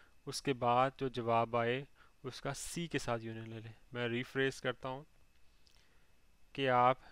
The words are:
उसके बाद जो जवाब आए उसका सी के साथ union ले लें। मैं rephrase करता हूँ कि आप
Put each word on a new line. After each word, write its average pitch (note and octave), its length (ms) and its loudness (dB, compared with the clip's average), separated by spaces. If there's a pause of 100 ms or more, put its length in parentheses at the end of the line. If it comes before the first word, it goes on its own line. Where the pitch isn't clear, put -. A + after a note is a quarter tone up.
(280)
उसके C#3 280 -2
बाद B2 440 4
जो C3+ 120 -2
जवाब A#2 440 2
आए A#2+ 300 0 (380)
उसका C3+ 320 -8
सी - 320 -6
के C#3+ 120 -2
साथ A#2 220 -2
union A2+ 260 -10
ले A2+ 120 -12
लें। A2 140 -14 (200)
मैं A#2+ 160 -2
rephrase B2+ 500 0
करता C3 300 -4
हूँ C3+ 160 -10 (1500)
कि C#3 120 -2
आप B2 340 6 (100)